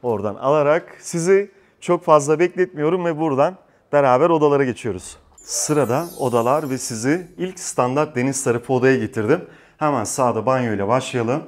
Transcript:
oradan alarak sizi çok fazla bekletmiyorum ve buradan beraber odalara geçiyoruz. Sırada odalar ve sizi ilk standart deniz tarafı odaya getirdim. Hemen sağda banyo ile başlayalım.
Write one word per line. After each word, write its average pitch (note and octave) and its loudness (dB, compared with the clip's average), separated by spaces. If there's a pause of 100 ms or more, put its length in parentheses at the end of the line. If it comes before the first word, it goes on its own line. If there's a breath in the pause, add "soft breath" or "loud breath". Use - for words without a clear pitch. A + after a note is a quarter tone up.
oradan G#2 -2
alarak D3 0
sizi F#3+ 0 (280 soft breath)
çok F3 -2
fazla D3+ 4
bekletmiyorum F3+ -2
ve D#3+ -2
buradan D#3 0 (360 soft breath)
beraber C#3 4
odalara D3 4
geçiyoruz. G#2 -8 (180)
Sırada D3 -2 (120)
odalar B2+ 0
ve C3 -4
sizi C3 -4 (100)
ilk F#3 -8
standart C#3+ -2
deniz C3 -2
tarafı A#2+ -2
odaya B2+ 4
getirdim. A#2+ -2 (320 loud breath)
Hemen C#3+ -2
sağda A2 0
banyo B2 0
ile G2 -2
başlayalım. B2+ -2